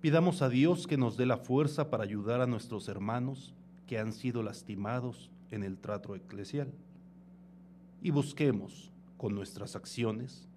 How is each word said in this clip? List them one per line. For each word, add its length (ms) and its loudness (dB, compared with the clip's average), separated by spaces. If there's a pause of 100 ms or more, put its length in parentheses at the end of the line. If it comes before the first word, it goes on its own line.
Pidamos 400 6
a 60 4
Dios 400 4
que 80 2
nos 220 2
dé 80 4
la 100 4
fuerza 540 2
para 160 0
ayudar 340 0
a 80 4
nuestros 400 -4
hermanos 680 -4 (320)
que 140 -4
han 140 -2
sido 300 -2
lastimados 880 -6 (220)
en 100 -4
el 160 -4
trato 380 -6
eclesial. 560 -8 (1300)
Y 100 0
busquemos, 800 0 (240)
con 180 -2
nuestras 400 -8
acciones 800 -6